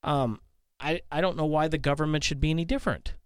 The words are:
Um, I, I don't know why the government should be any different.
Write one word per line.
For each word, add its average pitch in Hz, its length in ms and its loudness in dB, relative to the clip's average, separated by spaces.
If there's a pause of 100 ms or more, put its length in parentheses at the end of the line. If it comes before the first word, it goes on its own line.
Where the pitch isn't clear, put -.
Um, 135 360 0 (380)
I, 160 220 -2 (100)
I 147 100 -2
don't 175 160 2
know 156 100 0
why 156 220 2
the 156 100 0
government 151 440 0
should 139 180 -2
be 151 100 4
any 165 140 0
different. 170 500 -2 (120)